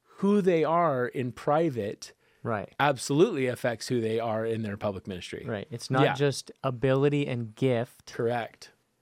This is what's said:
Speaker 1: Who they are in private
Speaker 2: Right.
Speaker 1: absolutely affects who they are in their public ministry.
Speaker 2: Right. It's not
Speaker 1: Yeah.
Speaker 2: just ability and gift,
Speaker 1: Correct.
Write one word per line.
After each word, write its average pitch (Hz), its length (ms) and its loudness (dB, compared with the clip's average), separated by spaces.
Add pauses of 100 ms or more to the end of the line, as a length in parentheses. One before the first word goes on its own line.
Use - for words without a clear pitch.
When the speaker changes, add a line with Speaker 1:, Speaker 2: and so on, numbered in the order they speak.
(160)
Speaker 1:
Who 202 260 4
they 170 220 4
are 151 420 2
in 127 240 -4
private 143 800 0 (300)
Speaker 2:
Right. 110 380 -4
Speaker 1:
absolutely 143 640 2
affects 120 400 -2
who 123 140 0
they 110 180 0
are 113 260 -2
in 113 180 -2
their 101 140 -4
public 98 300 -4
ministry. - 400 -10
Speaker 2:
Right. 107 240 -6
It's - 220 -8
not 131 100 4
Speaker 1:
Yeah. 127 120 4
Speaker 2:
just 139 360 -2 (140)
ability 135 640 0
and 117 260 -6
gift, 123 580 -2
Speaker 1:
Correct. 117 600 -4 (300)